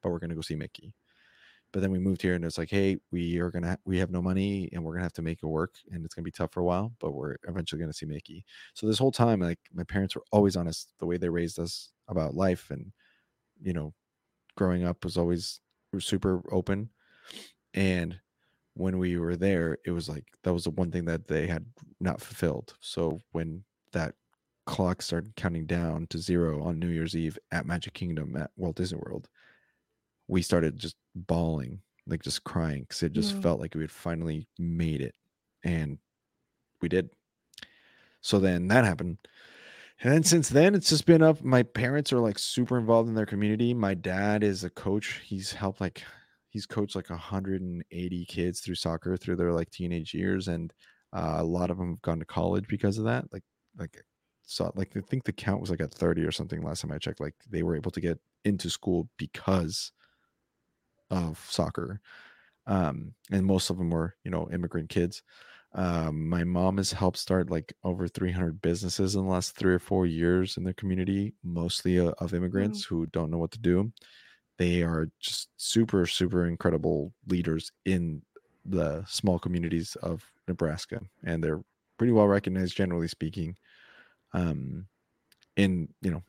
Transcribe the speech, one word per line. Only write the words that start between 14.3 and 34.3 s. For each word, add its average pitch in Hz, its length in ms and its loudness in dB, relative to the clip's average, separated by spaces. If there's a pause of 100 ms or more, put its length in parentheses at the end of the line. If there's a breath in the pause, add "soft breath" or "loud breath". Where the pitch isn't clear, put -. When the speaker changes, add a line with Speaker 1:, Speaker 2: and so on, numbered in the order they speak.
Speaker 1:
growing 90 280 2
up 87 200 -2
was 87 120 -2
always 85 440 0 (380)
super 92 420 0 (120)
open. 98 380 -2 (840 loud breath)
And 90 440 0 (560)
when 92 240 0
we 90 180 0
were 85 200 0
there, 85 480 2
it 90 60 -2
was 82 180 -4
like, 73 160 -10 (180)
that 90 100 0
was 85 120 -2
the 85 60 -2
one 85 200 0
thing 87 140 -2
that 82 220 -4
they 78 200 0
had 82 180 -2 (340)
not 90 220 -2
fulfilled. - 600 -4
So 82 500 -4
when 82 340 -6 (280)
that 80 220 -2 (520)
clock 90 360 0
started 85 340 -6
counting 85 300 -2
down 82 400 -2
to 82 120 -8
zero 82 440 0
on 82 160 -2
New 87 100 -2
Year's 82 280 -2
Eve 80 220 -4 (120)
at - 160 -4
Magic - 280 -6
Kingdom 76 420 -6
at 76 200 -6
Walt 87 200 -4
Disney 90 220 -4
World, - 300 -10 (1000 soft breath)
we 92 160 4
started 80 340 2
just - 200 -10 (180)
bawling, 82 680 0 (260)
like, - 160 -4
just - 220 -6
crying 76 420 -2
'cause - 160 -6
it 78 100 0
just 202 200 0
Speaker 2:
Wow. 196 100 -6
Speaker 1:
felt 85 180 2
like 80 140 -8
we 78 60 -4
had 78 100 -6
finally 82 580 -6 (100)